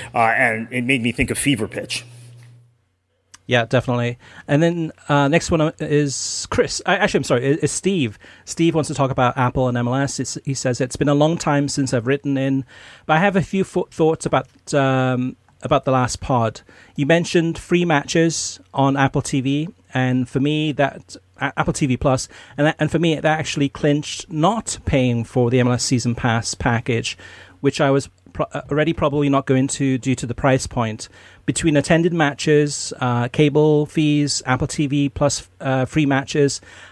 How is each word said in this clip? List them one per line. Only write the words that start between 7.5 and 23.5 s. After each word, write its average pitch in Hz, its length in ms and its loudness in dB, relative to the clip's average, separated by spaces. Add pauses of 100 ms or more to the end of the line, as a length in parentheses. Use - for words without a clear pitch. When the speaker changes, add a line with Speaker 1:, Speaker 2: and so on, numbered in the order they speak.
Speaker 2:
it's - 80 -2
Steve. 160 440 -2 (280)
Steve 165 320 0
wants 151 100 0
to 160 80 -6
talk 135 160 0
about 123 260 0
Apple 127 300 0
and 123 100 0
M 120 120 -2
L 123 80 0
S. 139 240 -2
It's, - 240 -8
he 135 100 -4
says, 127 260 -2
"It's 127 140 -4
been 143 140 0
a 147 80 4
long 156 200 2
time 143 300 0
since 135 260 -2
I've 117 140 0
written 139 320 0
in, 135 260 0 (420)
but 156 80 2
I 156 40 4
have 190 160 2
a 190 80 2
few 190 220 -2
fo-, - 260 -4
thoughts 160 340 0
about, - 480 -4
um, 131 600 0 (280)
about 135 220 0
the 139 60 0
last 127 300 0
pod. 117 400 -2 (340)
You 143 120 -2
mentioned 165 520 2
free 175 260 0
matches 160 760 -2 (120)
on 135 240 2
Apple 135 260 0
T 143 180 -4
V, 143 280 -2 (240)
and 127 360 0
for - 100 -4
me, 151 320 0
that, - 460 -4 (240)
A-, 139 160 -2
Apple 156 160 0
T - 140 -2
V 127 100 0
Plus, 131 320 0 (280)
and 147 120 2
that, - 100 0
and 151 100 0
for 160 120 0
me, 165 160 2
that - 80 -4 (160)
actually 143 280 -2